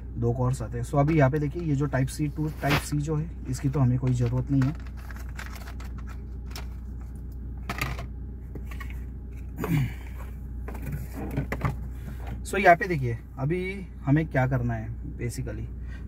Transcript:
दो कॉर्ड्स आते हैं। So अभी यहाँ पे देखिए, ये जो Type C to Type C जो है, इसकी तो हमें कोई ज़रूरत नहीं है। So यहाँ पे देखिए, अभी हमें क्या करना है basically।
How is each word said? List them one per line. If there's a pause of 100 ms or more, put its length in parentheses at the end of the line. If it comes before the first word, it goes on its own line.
(160)
दो
कॉर्ड्स
आते
हैं।
So
अभी
यहाँ
पे
देखिए,
ये
जो
Type
C
to (140)
Type
C
जो
है, (200)
इसकी
तो
हमें
कोई
ज़रूरत
नहीं
है। (4000)
So
यहाँ
पे
देखिए, (200)
अभी (180)
हमें
क्या
करना
है (300)
basically। (440)